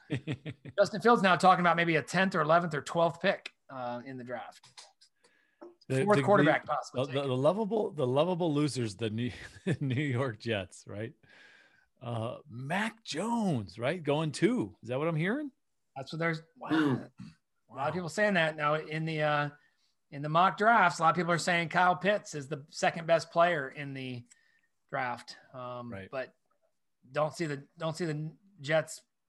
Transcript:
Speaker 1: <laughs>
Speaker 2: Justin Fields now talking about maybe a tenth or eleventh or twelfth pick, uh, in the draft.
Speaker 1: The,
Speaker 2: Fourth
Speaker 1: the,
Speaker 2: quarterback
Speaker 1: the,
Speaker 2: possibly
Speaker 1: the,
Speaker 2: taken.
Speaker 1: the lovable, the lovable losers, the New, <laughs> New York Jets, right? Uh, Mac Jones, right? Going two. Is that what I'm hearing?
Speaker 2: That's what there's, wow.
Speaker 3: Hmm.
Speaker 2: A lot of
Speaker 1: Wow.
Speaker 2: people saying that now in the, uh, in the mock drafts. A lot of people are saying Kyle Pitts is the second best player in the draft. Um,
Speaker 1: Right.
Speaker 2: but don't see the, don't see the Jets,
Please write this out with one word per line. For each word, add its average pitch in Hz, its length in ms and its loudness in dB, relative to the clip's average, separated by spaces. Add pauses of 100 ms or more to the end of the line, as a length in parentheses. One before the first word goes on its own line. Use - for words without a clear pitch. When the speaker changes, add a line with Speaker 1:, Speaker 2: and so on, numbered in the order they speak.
Speaker 1:
<laughs> - 680 -6
Speaker 2:
Justin 202 220 2
Fields 233 200 6
now 185 140 6
talking 180 260 6
about 170 140 4
maybe 170 220 2
a 143 40 2
tenth 190 340 0
or 160 60 2
eleventh 160 320 2
or 143 80 -4
twelfth 165 400 0
pick, - 300 -2 (180)
uh, 123 360 -6
in 131 120 -10
the 123 60 -12
draft. 117 420 -12 (1200)
Speaker 1:
The, 131 160 0
Speaker 2:
Fourth - 120 4
Speaker 1:
the, 139 60 2
Speaker 2:
quarterback 170 420 4
Speaker 1:
the, - 60 -8
Speaker 2:
possibly 131 360 -4
Speaker 1:
the, 156 60 -12
Speaker 2:
taken. 139 160 -2
Speaker 1:
the 127 60 0
lovable, 190 560 0
the 143 160 -2
lovable 165 460 0
losers, 127 420 -2
the 113 140 -4
New, 117 220 -4 (240)
<laughs> - 260 -4
New 131 200 -2
York 131 380 -2
Jets, 101 480 -6
right? 107 240 -10 (880)
Uh, 117 340 -6 (140)
Mac 165 540 -6
Jones, 180 760 -2
right? 156 220 -2
Going 147 300 0
two. 175 520 0
Is 107 60 -12
that 127 100 -2
what 160 80 -2
I'm 165 80 0
hearing? 247 360 -2 (460)
Speaker 2:
That's - 160 -12
what 160 60 -8
there's, 160 240 -2 (160)
wow. - 100 -12
Speaker 3:
Hmm. 156 60 2
Speaker 2:
A 156 100 4
lot 131 140 2
of - 760 -18 (120)
Speaker 1:
Wow. - 40 0
Speaker 2:
people 175 180 -6
saying 208 260 2
that 160 200 2
now 151 200 0
in 156 300 -4
the, 156 180 -2
uh, 147 260 2 (640)
in 143 100 -10
the 151 80 -6
mock 170 280 4
drafts. 208 420 6
A - 40 -4
lot 160 60 6
of 165 60 2
people 175 160 0
are 170 80 4
saying 170 300 0
Kyle 180 260 4
Pitts 202 400 -2
is 139 120 -8
the 143 220 -8
second 165 380 -2
best 160 240 2
player 170 380 4
in 139 240 -10
the 127 300 -8 (680)
draft. 123 460 -6 (160)
Um, 123 380 -10
Speaker 1:
Right. 98 200 -12
Speaker 2:
but 131 220 -8 (800)
don't 147 240 0
see 170 120 -4
the, 143 160 -6 (140)
don't 160 200 -4
see 180 80 -4
the 156 260 -4 (300)
Jets, 156 400 0 (280)